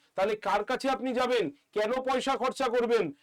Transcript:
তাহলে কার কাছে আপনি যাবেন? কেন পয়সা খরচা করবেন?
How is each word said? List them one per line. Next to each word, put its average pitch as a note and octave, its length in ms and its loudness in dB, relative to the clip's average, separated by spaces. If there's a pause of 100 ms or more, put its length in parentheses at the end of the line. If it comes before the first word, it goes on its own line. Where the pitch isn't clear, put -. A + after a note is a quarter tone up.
(160)
তাহলে G#3 200 0
কার G#3 280 0
কাছে B3 260 -2
আপনি C4 240 -2
যাবেন? A#3 380 2
কেন G#3+ 400 -4
পয়সা B3+ 440 0
খরচা B3+ 320 -2
করবেন? A#3 560 2